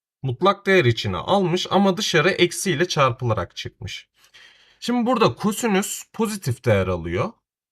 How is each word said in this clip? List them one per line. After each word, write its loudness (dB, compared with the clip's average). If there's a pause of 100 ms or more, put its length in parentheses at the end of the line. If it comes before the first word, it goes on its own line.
(220)
mutlak 0
değer 4
içine 0
almış 0
ama 4
dışarı 2
eksi 0
ile 0
çarpılarak -2
çıkmış. -14 (720)
Şimdi 0
burada 2
kosinüs 0 (100)
pozitif -4
değer 2
alıyor. -4 (400)